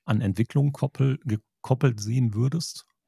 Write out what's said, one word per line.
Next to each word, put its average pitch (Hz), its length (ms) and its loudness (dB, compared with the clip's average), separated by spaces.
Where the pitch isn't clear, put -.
an 107 160 0
Entwicklung 117 520 0
koppel-, 135 520 -2
gekoppelt 120 760 0
sehen 110 360 0
würdest? 135 520 -2